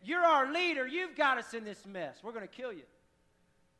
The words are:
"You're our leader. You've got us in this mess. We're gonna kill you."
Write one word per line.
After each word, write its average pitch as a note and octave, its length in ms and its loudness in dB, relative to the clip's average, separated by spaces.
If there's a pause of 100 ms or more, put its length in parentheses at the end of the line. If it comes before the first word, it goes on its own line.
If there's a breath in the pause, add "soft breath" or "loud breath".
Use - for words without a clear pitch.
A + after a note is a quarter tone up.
"You're E4+ 200 2
our C#4+ 300 6
leader. D#4+ 340 0
You've E4 280 -4
got C4+ 240 4
us - 140 -10
in A3+ 120 -8
this G3+ 200 -12
mess. F3+ 380 -8
We're A3 80 -10
gonna G#3+ 160 -10
kill B3 240 -10
you." D#3+ 120 -14 (960)